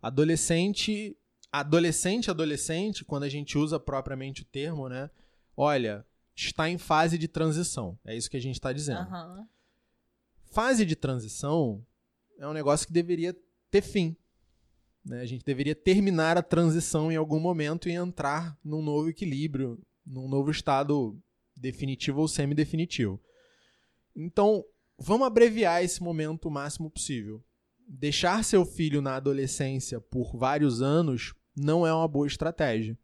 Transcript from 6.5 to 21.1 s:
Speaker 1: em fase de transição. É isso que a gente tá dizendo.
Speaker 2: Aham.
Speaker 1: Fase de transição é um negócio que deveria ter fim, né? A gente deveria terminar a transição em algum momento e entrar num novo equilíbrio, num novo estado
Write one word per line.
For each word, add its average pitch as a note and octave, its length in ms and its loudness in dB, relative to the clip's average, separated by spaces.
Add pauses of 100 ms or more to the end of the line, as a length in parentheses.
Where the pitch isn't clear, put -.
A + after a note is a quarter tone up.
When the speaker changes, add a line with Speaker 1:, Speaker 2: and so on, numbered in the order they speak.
Speaker 1:
em F3 80 -2
fase E3 400 4
de D#3+ 120 -2
transição. D3+ 760 -2
É A2 120 -8
isso A#2 120 -6
que - 80 -8
a C3 40 -4
gente B2+ 200 -6
tá C3 120 -4
dizendo. C#3+ 280 -4
Speaker 2:
Aham. F3+ 480 -12 (1000)
Speaker 1:
Fase A3+ 340 4
de D#3 120 0
transição B2+ 920 -2 (520)
é C#3+ 100 -12
um D3+ 40 -6
negócio D3+ 340 2
que - 60 -12
deveria E3+ 420 0 (360)
ter G3+ 100 6
fim, E3+ 360 -2 (880)
né? A#2+ 160 -10
A B2+ 60 -8
gente B2 180 -10
deveria C#3+ 300 0
terminar F3+ 600 4
a F3 60 4
transição D#3+ 720 2
em D#3+ 40 0
algum D#3 220 0
momento E3 500 0
e E3+ 40 -2
entrar E3 720 -4
num D#3 200 -4
novo D3+ 260 0
equilíbrio, C#3 720 -2 (240)
num C3 240 -10
novo C#3 220 2
estado C#3 680 0 (400)